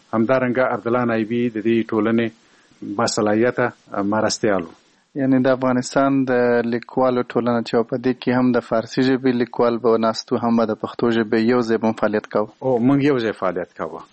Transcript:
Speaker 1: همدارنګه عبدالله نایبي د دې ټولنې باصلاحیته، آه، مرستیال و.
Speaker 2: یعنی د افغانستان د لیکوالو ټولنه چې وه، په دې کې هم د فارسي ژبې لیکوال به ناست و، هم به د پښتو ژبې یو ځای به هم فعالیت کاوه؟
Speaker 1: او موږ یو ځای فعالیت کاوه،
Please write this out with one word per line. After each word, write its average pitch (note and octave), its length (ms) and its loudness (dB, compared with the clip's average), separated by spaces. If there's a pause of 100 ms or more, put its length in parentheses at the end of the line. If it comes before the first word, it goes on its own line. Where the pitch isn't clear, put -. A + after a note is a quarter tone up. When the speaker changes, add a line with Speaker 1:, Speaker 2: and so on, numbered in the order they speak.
(140)
Speaker 1:
همدارنګه B2 460 0
عبدالله A#2+ 440 -2
نایبي A#2 460 -2
د A2 80 -8
دې A2+ 280 2
ټولنې A2+ 440 0 (520)
باصلاحیته، A2+ 920 0 (220)
آه، G2+ 80 -4
مرستیال G#2 600 0
و. D#2+ 180 -16 (340)
Speaker 2:
یعنی C3 280 2
د C3 40 0
افغانستان C3 800 2
د B2+ 80 -2 (320)
لیکوالو B2 580 -2
ټولنه A#2 400 -2
چې - 120 -6
وه، A#2 80 2
په B2+ 140 -4
دې B2 160 -2
کې - 260 -4
هم B2+ 140 4
د A#2+ 60 2
فارسي A#2 440 -2
ژبې C3 320 2
لیکوال A#2+ 440 0
به A2+ 200 2
ناست A2+ 340 -2
و، B2 40 2
هم A#2 200 0
به A2+ 100 2
د G#2+ 60 -4
پښتو A#2 380 -2
ژبې A2+ 240 0
یو A#2 260 2
ځای A2+ 160 0
به A#2 120 -2
هم - 40 2
فعالیت G#2+ 340 -2
کاوه؟ G#2+ 220 -2 (140)
Speaker 1:
او C3 160 0
موږ C3+ 240 2
یو C#3 160 2
ځای A2 140 -2
فعالیت F2+ 400 -6
کاوه، - 280 -10 (120)